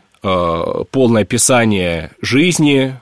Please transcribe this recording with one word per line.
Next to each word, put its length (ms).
э, 680
полное 320
описание 880
жизни, 800